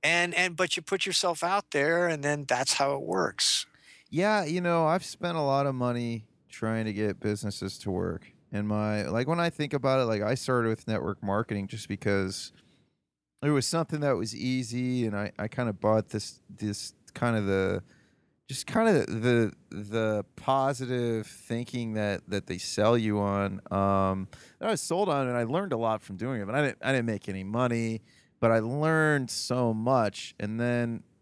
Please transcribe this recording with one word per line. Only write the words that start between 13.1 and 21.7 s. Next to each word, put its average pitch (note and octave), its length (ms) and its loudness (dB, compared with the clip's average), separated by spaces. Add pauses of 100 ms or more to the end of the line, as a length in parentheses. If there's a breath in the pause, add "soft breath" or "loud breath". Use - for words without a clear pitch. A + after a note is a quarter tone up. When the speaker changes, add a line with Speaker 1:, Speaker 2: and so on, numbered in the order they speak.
Speaker 2:
it C#3+ 80 2
was C#3 160 2
something E3 340 -2
that C#3+ 120 2
was A2 240 -2
easy, B2+ 720 -2
and G#2 100 -2
I, G2+ 220 -4
I G#2+ 100 -4
kinda A#2 240 -2
bought G#2+ 380 2
this, - 300 -8 (100)
this - 420 -6 (220)
kind A#2+ 220 0
of G#2 100 0
the, F#2+ 360 2 (680 soft breath)
just - 180 -8
kinda A3 400 4
the, A2+ 460 2 (180)
the G#2+ 560 -2 (100)
positive B2 880 0
thinking A#2 680 -6